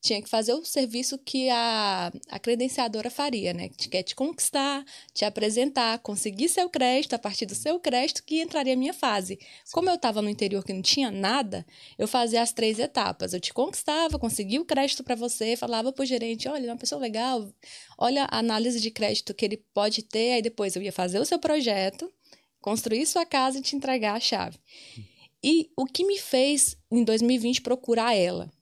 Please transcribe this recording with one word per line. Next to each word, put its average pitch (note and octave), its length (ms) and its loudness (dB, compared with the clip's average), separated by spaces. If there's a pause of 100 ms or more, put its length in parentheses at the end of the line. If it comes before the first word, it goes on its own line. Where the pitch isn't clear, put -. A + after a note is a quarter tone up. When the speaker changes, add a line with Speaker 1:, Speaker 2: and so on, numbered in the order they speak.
Speaker 1:
tinha G#3 220 0
que G3+ 80 -14
fazer A3+ 240 2
o D#4+ 100 -4
serviço B3+ 540 -2
que C4 320 0
a, G#3+ 600 0 (200)
a - 80 -10
credenciadora A#3 720 0
faria, A#3+ 420 -2
né? F3 160 -6
Que - 300 -4
é B3 60 0
te - 100 -8
conquistar, C#4 680 0 (300)
te - 140 -2
apresentar, A3+ 720 0
conseguir G#3 500 -2
seu F4+ 220 2
crédito, C4 420 2
a A#3 60 -2
partir G3+ 260 -4
do G3 120 -8
seu E4 240 0
crédito B3+ 440 0
que D#4 160 0
entraria D4 340 0
a - 20 2
minha C4 180 0
fase. G3 400 -2 (300)
Speaker 2:
Sim. - 80 -18
Speaker 1:
Como F4+ 180 2
eu F4 80 2
tava G#3+ 240 0
no G#3 80 0
interior G3 340 0
que - 80 -8
não F#3 80 -4
tinha B3 300 2
nada, G3 560 -2 (320)
eu G#3+ 100 0
fazia A#3 320 2
as A#3 120 0
três A3 260 0
etapas. G3+ 560 -2
Eu F#3 60 -4
te - 120 -6
conquistava, D#4 680 0
conseguia A3 420 -2
o E4+ 40 -2
crédito C4+ 400 0
pra B3 120 -2
você, A3+ 400 -2
falava A#3 360 -2
pro C#4 140 -2
gerente, A3+ 420 -2
"Olha, C#4+ 120 -4
ele A#3+ 80 -4
é A#3 40 -4
uma A#3 60 -8
pessoa - 220 -4
legal, A3+ 520 -2 (460)
olha C4+ 320 2
a - 80 0
análise A3+ 420 2
de A3 120 -2
crédito G#3 420 -2
que - 100 -2
ele G#3+ 180 -2 (120)
pode G#3+ 300 2
ter", A#3 300 0
aí A#3+ 60 4
depois G#3+ 360 -2
eu F3+ 60 -4
ia G3+ 100 -6
fazer F#3 260 0
o C4+ 80 2
seu E4+ 120 2
projeto, C4 720 0 (520)
construir A3 440 0
sua E4 200 2
casa C4+ 320 2
e C4+ 40 -6
te - 140 -4
entregar B3+ 380 0
a A#3 60 -4
chave. F3 380 -2 (840)
E D#4 320 4
o C4 100 0
que - 180 -2
me G4 140 2
fez, C#4 580 2 (140)
em A#3+ 140 4
dois A3 160 2
mil A#3+ 160 4
e - 20 2
vinte, A#3+ 220 0
procurar A#3+ 560 2
ela? F3+ 340 0 (120)